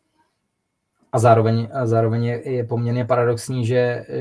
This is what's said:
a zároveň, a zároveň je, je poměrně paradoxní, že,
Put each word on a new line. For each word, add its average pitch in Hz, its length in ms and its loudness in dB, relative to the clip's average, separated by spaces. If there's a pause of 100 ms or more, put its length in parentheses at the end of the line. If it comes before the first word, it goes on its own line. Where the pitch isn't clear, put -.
(1120)
a 127 60 0
zároveň, 113 540 4
a 131 140 -2
zároveň 113 380 2
je, 120 260 -6
je 123 140 -2
poměrně 117 400 -2
paradoxní, 120 600 0
že, 123 400 0 (140)